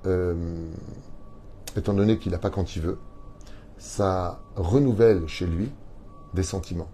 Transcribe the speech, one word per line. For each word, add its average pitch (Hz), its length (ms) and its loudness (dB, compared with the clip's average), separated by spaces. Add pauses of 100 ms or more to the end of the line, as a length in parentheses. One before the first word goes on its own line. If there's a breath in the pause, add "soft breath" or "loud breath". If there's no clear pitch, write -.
euh, 90 280 2 (1400)
étant 101 180 2
donné 107 240 6
qu'il 90 140 -2
n'a 87 60 -2
pas 101 120 0
quand 87 260 -2
il 80 60 -2
veut, 87 160 -2 (800 loud breath)
ça 92 600 0 (160)
renouvelle 107 720 6
chez 90 200 -4
lui 90 240 0 (640)
des 90 80 2
sentiments 87 520 -4